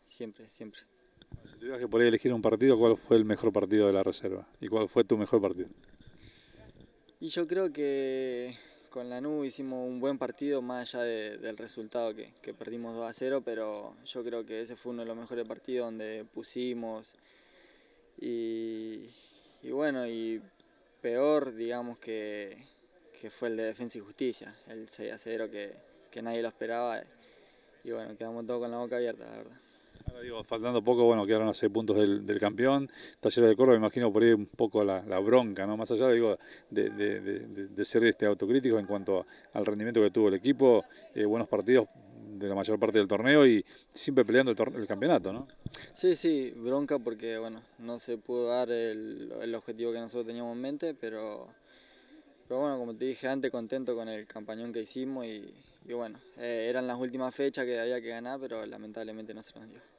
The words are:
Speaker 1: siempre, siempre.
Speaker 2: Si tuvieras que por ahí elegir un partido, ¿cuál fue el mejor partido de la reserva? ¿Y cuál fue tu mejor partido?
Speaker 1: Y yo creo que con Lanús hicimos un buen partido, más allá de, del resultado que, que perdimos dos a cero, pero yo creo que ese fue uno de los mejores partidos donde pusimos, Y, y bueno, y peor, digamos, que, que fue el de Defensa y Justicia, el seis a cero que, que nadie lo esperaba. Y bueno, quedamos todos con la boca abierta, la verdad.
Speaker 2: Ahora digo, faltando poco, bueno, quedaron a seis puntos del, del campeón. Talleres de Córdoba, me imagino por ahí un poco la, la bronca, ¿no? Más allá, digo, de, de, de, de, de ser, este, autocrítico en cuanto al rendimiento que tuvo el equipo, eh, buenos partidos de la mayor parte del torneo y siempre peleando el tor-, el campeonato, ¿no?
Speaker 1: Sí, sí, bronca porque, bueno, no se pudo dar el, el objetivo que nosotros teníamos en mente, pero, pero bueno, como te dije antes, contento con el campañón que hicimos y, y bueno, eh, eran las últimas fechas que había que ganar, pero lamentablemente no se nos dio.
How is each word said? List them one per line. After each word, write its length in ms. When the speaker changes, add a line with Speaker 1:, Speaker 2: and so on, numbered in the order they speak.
Speaker 1:
siempre, 460
siempre. 300
Speaker 2:
Si 60
tuvieras 240
que 80
por 140
ahí 60
elegir 260
un 80
partido, 360
¿cuál 200
fue 180
el 80
mejor 260
partido 360
de 80
la 80
reserva? 440
¿Y 80
cuál 180
fue 160
tu 140
mejor 240
partido? 280
Speaker 1:
Y 100
yo 180
creo 260
que 800
con 180
Lanús 380
hicimos 420
un 100
buen 200
partido, 420
más 340
allá 100
de, 340
del 180
resultado 580
que, 280
que 100
perdimos 420
dos 160
a 40
cero, 280
pero 600
yo 180
creo 220
que 160
ese 160
fue 160
uno 120
de 40
los 80
mejores 300
partidos 400
donde 480
pusimos, 800
Y, 920
y 100
bueno, 340
y 340
peor, 540
digamos, 440
que, 580
que 100
fue 180
el 80
de 80
Defensa 340
y 20
Justicia, 560
el 200
seis 240
a 60
cero 320
que, 220
que 120
nadie 200
lo 60
esperaba. 520
Y 60
bueno, 260
quedamos 300
todos 140
con 100
la 80
boca 180
abierta, 280
la 120
verdad. 240
Speaker 2:
Ahora 140
digo, 240
faltando 380
poco, 220
bueno, 220
quedaron 220
a 60
seis 160
puntos 260
del, 280
del 160
campeón. 500
Talleres 300
de 60
Córdoba, 220
me 60
imagino 280
por 100
ahí 100
un 140
poco 360
la, 200
la 160
bronca, 480
¿no? 100
Más 140
allá, 200
digo, 280
de, 200
de, 300
de, 200
de, 260
de 180
ser, 200
este, 200
autocrítico 540
en 80
cuanto 400
al 140
rendimiento 340
que 100
tuvo 180
el 60
equipo, 500
eh, 100
buenos 240
partidos 400
de 100
la 60
mayor 240
parte 200
del 100
torneo 380
y 180
siempre 320
peleando 260
el 60
tor-, 200
el 100
campeonato, 460
¿no? 160
Speaker 1:
Sí, 220
sí, 380
bronca 440
porque, 400
bueno, 240
no 200
se 200
pudo 300
dar 220
el, 720
el 140
objetivo 360
que 80
nosotros 280
teníamos 280
en 60
mente, 340
pero, 540
pero 140
bueno, 180
como 160
te 120
dije 200
antes, 240
contento 440
con 140
el 180
campañón 460
que 100
hicimos 440
y, 280
y 80
bueno, 240
eh, 320
eran 180
las 120
últimas 360
fechas 300
que 160
había 220
que 60
ganar, 300
pero 280
lamentablemente 680
no 100
se 160
nos 120
dio. 100